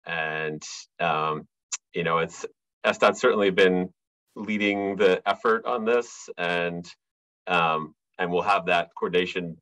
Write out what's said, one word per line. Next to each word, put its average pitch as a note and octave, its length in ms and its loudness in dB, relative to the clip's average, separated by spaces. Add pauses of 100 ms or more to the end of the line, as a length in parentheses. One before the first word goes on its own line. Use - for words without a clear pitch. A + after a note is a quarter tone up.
And, D#2 560 -4 (360)
um, D#2 480 -2 (460)
you E2+ 120 -4
know, E2 140 2
it's, - 280 -4 (380)
S G#2 140 0
dot's G2+ 220 4
certainly G#2 300 4
been F#2 420 4 (420)
leading G2+ 640 -2
the F#2 320 4
effort A2+ 380 0
on A#2+ 180 -2
this, A#2 440 -2 (100)
and, F2 520 -2 (560)
um, D#2+ 480 0 (240)
and F2 140 0
we'll F2 100 2
have G2 240 2
that F2 220 2 (100)
coordination F2+ 640 -2